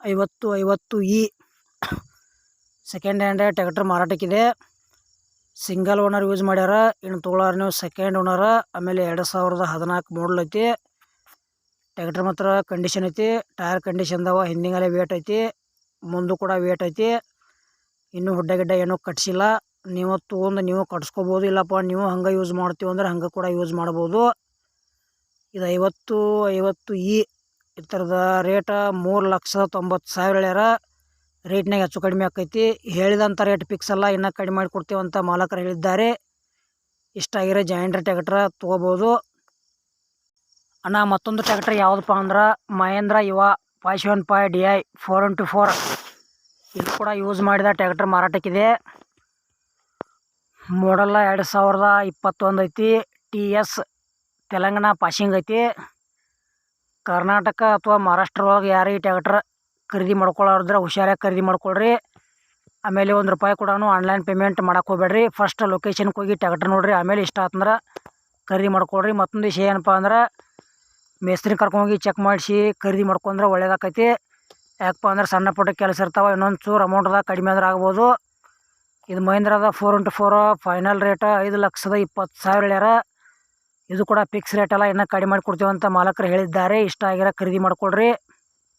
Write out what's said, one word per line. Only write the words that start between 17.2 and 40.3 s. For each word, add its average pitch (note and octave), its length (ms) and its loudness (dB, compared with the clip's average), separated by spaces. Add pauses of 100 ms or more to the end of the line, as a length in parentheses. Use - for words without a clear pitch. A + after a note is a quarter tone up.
ಇನ್ನು F#3 200 -4
ಹುಡ್ಡ F3 180 -2
ಗಿಡ್ಡ F3+ 180 -2
ಏನೂ F3+ 280 -2
ಕಟ್ಸಿಲ್ಲ. F#3 440 -6 (440)
ನೀವು F#3 320 -4
ತೊಗೊಂಡು G3 420 -4
ನೀವು F#3 260 -4
ಕಟ್ಸ್ಕೊಬೋದು, F#3 600 -4
ಇಲ್ಲಪ್ಪ F#3+ 300 -2
ನೀವು F#3 320 -2
ಹಂಗೆ F#3 240 -2
ಯೂಸ್ F#3 200 -4
ಮಾಡ್ತೀವಿ F3+ 380 -4
ಅಂದ್ರೆ F#3+ 180 -4
ಹಂಗೆ F3 220 -6
ಕೂಡ F#3 160 -6
ಯೂಸ್ F3 260 -4
ಮಾಡ್ಬೋದು. E3+ 600 -2 (1200)
ಇದು F3+ 120 -6
ಐವತ್ತು G#3 840 0
ಐವತ್ತು F#3+ 460 -2
ಇ, G3 260 0 (580)
ಈ E3 40 -20
ಥರದ F#3 600 -2
ರೇಟ್ G3+ 500 0
ಮೂರು F#3+ 340 0
ಲಕ್ಷದ F#3+ 340 -2 (120)
ತೊಂಬತ್ತು F3+ 420 -4
ಸಾವಿರ F#3+ 220 0
ಹೇಳ್ಯಾರ. F#3+ 200 0 (880)
ರೇಟ್ನಾಗ G3 360 -2
ಹೆಚ್ಚು F3+ 200 -4
ಕಡಿಮೆ F#3+ 240 -2
ಆಕೈತಿ, A3 480 -2
ಹೇಳಿದಂಥ G3+ 680 -2
ರೇಟ್ G3 240 0
ಫಿಕ್ಸ್ - 260 -10
ಅಲ್ಲ, G3+ 160 0
ಇನ್ನೂ G3 260 0
ಕಡಿಮೆ F#3+ 240 -6
ಮಾಡಿ F#3+ 120 -2
ಕೊಡ್ತೀವಿ F#3+ 320 -6
ಅಂತ F3+ 160 -6
ಮಾಲಕರು F3+ 440 -2
ಹೇಳಿದ್ದಾರೆ. F#3 480 0 (1080)
ಇಷ್ಟ G3+ 200 -8
ಆಗಿರೋ F#3+ 260 2
ಜಾಯಿಂಟ್ F3+ 420 -2
ಟ್ರ್ಯಾಕ್ಟರ್ F#3+ 540 0
ತೊಗೋಬೋದು. F#3 580 0 (1700)